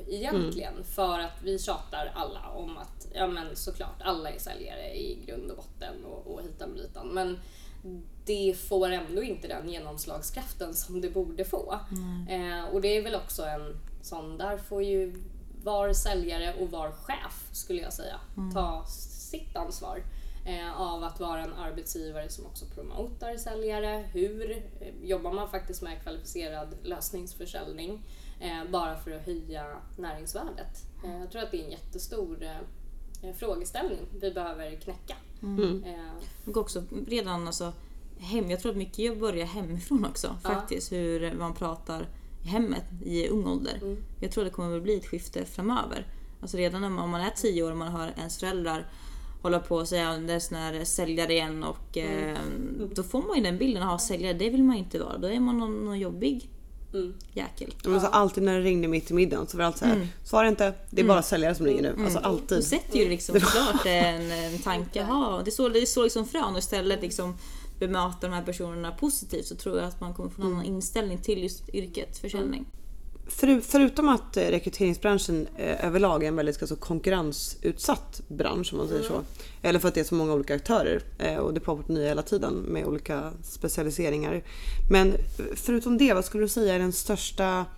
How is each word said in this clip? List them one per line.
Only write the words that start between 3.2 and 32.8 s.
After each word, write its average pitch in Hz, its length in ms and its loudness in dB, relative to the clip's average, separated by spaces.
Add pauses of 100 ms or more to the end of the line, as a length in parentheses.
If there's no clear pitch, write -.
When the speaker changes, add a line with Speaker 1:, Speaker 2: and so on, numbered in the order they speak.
Speaker 1:
men 165 280 -4
såklart, - 480 -6
alla 165 260 -2
är - 100 -8
säljare - 560 -10
i - 320 -6
grund - 240 -8
och - 60 -10
botten - 360 -12 (120)
och, - 280 -12
och - 80 -10
hitan - 300 -10
och - 60 -10
ditan. - 300 -10
Men 180 300 -2 (880)
det 196 300 2 (140)
får 185 220 4
ändå 175 320 -2
inte 208 240 -6
den 165 220 -8
genomslagskraften 160 1040 -6
som 180 280 -4
det 180 80 -2
borde 185 360 -2
få. 196 340 -4 (120)
Speaker 3:
Mm. 180 680 -4
Speaker 1:
Eh, 175 60 -6
och 190 160 0
det 208 160 4
är 214 60 2
väl 226 120 -4
också - 280 -4
en 151 320 -6 (260)
sån, 156 360 -10
där 202 200 -4
får 202 260 -2
ju 190 320 2 (480)
var 202 300 2
säljare 175 640 2
och 180 120 -2
var 156 200 -4
chef, - 600 -8
skulle 180 300 -6
jag 170 120 -6
säga, - 260 -8 (180)
Speaker 3:
Mm. 190 160 -4
Speaker 1:
ta 175 320 0 (460)
sitt - 240 -8
ansvar, - 480 -6 (420)
eh, 170 360 -6
av 170 220 -2
att 160 160 -6
vara 165 220 -4
en 160 120 -8
arbetsgivare 160 760 -6
som - 160 -10
också - 200 -12 (100)
promotar 233 600 -8
säljare. 214 760 -4
Hur, 214 380 -2 (280)
eh, - 80 -12 (220)
jobbar 185 240 0
man 202 160 -2
faktiskt - 320 -6
med 165 220 -10
kvalificerad 156 800 -8
lösningsförsäljning, 170 1200 -8 (360)
eh, 170 320 -8
bara 170 260 0
för - 140 -8
att 156 140 -10
höja 160 400 -6 (320)
näringsvärdet? 160 840 -8 (220)
Eh, 175 140 -8
jag 359 120 -10
tror 233 100 -8
att 208 100 -6
det - 100 -4
är - 40 -8
en 165 60 -10
jättestor, 180 720 -6 (800)